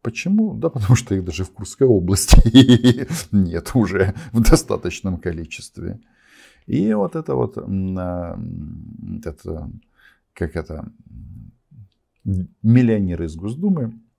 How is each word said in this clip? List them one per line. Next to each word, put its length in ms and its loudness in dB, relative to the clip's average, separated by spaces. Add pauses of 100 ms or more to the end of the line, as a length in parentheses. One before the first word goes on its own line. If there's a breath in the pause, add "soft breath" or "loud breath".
Почему? 540 -2
Да 160 -4
потому 260 2
что 180 -2
их 100 -4
даже 200 -6
в 80 -16
Курской 340 -2
области 580 4
<laughs> 880 4
нет 400 0
уже 400 0 (180 loud breath)
в 80 2
достаточном 800 0
количестве. 800 -12 (680 soft breath)
И 280 -2
вот 220 -4
это 180 -6
вот, 220 -4
м, 420 -6
а, 360 -6
м, 920 -12
это, 460 -12 (600 soft breath)
как 240 -8
это, 360 -12 (1700)
миллионер 600 2
из 100 -10
Госдумы 680 -4 (180)